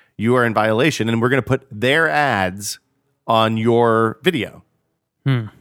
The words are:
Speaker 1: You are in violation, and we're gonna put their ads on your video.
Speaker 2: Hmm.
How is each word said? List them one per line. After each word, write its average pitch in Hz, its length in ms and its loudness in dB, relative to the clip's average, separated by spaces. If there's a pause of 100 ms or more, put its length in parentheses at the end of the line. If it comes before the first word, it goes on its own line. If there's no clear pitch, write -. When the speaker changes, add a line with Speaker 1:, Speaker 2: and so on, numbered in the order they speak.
(160)
Speaker 1:
You 117 180 0
are 123 100 4
in 117 100 0
violation, 110 540 0
and 117 140 0
we're 127 80 2
gonna 135 120 0
put - 280 -2
their 135 380 0
ads 104 720 -2 (480)
on 113 300 2
your 113 640 2
video. 117 420 -4 (600)
Speaker 2:
Hmm. 123 220 -2 (140)